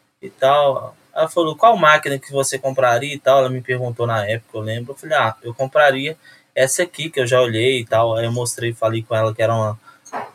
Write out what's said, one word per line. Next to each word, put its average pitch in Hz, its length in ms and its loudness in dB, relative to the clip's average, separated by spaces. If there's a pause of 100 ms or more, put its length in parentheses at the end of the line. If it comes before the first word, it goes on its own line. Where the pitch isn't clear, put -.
(220)
e 131 80 -16
tal." 139 680 2 (180)
Ela 156 160 -2
falou, 156 260 -2
"Qual 220 220 6
máquina 151 420 2
que - 120 -10
você 139 280 0
compraria 131 540 0
e 139 60 -10
tal?" 135 200 4
Ela 127 100 2
me 127 120 -4
perguntou 123 460 -4
na 110 200 -2
época, 113 300 -6
eu 110 40 -6
lembro. 117 320 -8
Eu - 40 -14
falei, 156 200 -4
"Ah, 113 260 0
eu 120 100 -10
compraria 139 640 0 (360)
essa 135 300 0
aqui 160 260 -8
que 143 100 -4
eu 123 80 0
já 127 140 4
olhei 123 400 0
e 113 40 -10
tal." 113 300 0
Aí 117 100 -2
eu 113 60 -4
mostrei, 117 420 -6
falei 113 300 -4
com 113 120 -6
ela 110 180 0
que 113 80 -6
era 113 140 0
uma 107 240 -4 (560)